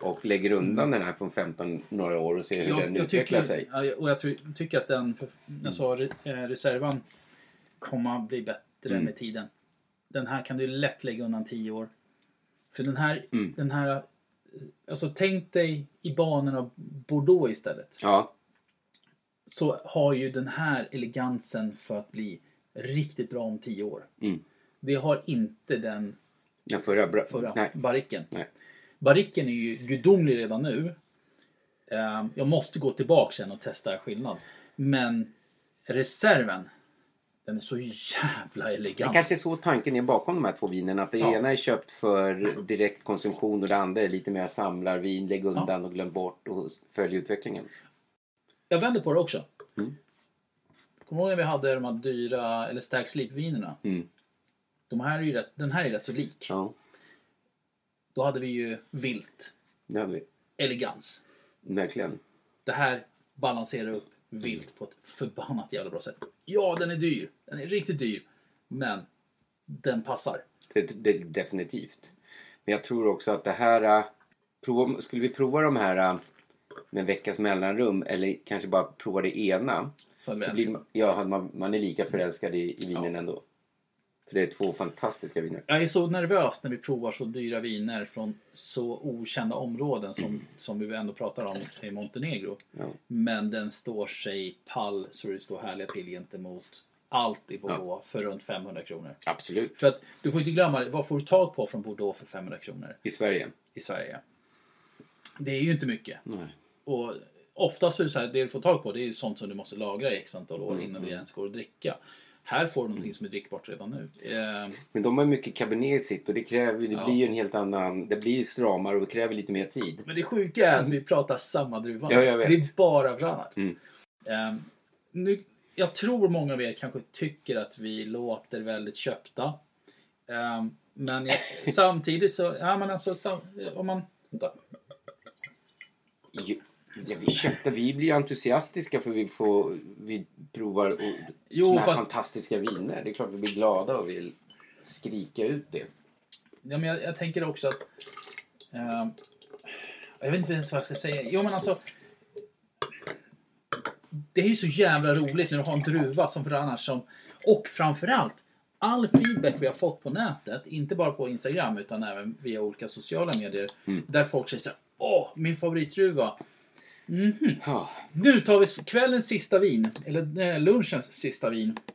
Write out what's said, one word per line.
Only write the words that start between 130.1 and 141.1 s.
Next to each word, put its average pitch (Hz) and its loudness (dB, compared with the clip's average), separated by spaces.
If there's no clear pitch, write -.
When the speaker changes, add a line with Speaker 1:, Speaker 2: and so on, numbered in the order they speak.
Speaker 2:
Ehm, 117 -4
men 131 -4
jag, 135 2
Speaker 1:
<laughs> - -4
Speaker 2:
samtidigt 180 4
så... 175 0
Ja 185 2
men 196 -2
alltså, 185 -2
sam-, 185 -4
om 185 -4
man, 185 -2
vänta. - -4
Speaker 1:
Jo, 95 -6
ja, 107 -4
vi - 0
köpta, - 0
vi 123 0
blir 147 0
ju 156 4
entusiastiska 143 0
för 120 -4
vi 110 0
får, 101 2
vi 107 -6
provar 104 0
och 98 0